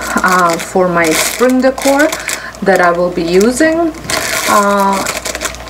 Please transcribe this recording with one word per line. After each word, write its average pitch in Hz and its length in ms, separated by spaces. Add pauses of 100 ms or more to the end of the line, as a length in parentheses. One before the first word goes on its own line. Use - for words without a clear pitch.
(220)
uh, 180 360
for 185 300
my 170 160
spring 247 560
decor 277 480 (540)
that 190 180
I 175 100
will 175 220
be 175 100
using. 254 720 (560)
Uh, 202 560 (640)